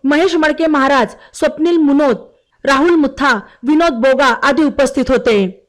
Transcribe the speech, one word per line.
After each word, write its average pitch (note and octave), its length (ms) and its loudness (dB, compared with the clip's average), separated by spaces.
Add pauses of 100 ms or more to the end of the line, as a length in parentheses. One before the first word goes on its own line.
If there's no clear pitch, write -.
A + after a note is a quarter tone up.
महेश D#4+ 320 0
मडके D#4 300 -2
महाराज, C#4 420 0 (260)
स्वप्नील D#4+ 440 -2
मुनोत, C#4+ 380 2 (500)
राहुल C#4+ 300 2
मुथा, C4+ 440 0 (280)
विनोद D#4 260 2
बोगा C4 400 2 (100)
आदी C#4+ 200 0
उपस्थित C4+ 460 -2
होते. G#3+ 600 0